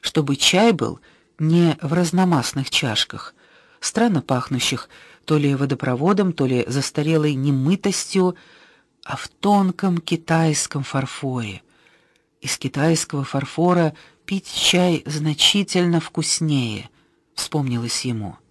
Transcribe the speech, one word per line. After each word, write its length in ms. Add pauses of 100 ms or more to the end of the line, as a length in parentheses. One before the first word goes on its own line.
Чтобы 340
чай 380
был 260 (400)
не 420
в 120
разномастных 760
чашках, 640 (460)
странно 420
пахнущих 680 (360)
то 120
ли 180
водопроводом, 800
то 120
ли 220
застарелой 680
немытостью, 1000 (680)
а 120
в 120
тонком 720
китайском 840
фарфоре. 760 (800)
Из 160
китайского 680
фарфора 680 (320)
пить 260
чай 540
значительно 920
вкуснее, 880 (440)
вспомнилось 720
ему. 320 (140)